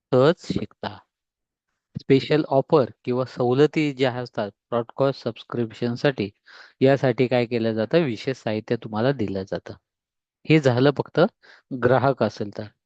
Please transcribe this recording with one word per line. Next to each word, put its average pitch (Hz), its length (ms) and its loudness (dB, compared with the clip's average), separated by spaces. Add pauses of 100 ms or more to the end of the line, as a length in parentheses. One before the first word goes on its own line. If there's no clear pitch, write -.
(120)
सहज 135 220 4 (200)
शिकता. 98 460 -10 (1000)
स्पेशल 147 440 2
ऑफर 139 420 2 (180)
किंवा 127 220 -2
सवलती 143 680 0
ज्या 127 200 -2
असतात 120 380 -8 (180)
ब्रॉडकास्ट 127 540 -2
सबस्क्रिप्शनसाठी, 120 1040 -4 (520)
यासाठी 131 460 4
काय 123 180 0
केलं 113 280 -2
जातं, 110 260 0
विशेष 131 380 -4
साहित्य 110 380 -4
तुम्हाला 113 360 -2
दिलं 98 320 -4
जातं. - 300 -10 (760)
हे 156 100 6
झालं 135 380 4
फक्त - 220 -4 (640)
ग्राहक 123 400 2
असेल 107 340 -4
तर. 107 60 -8 (220)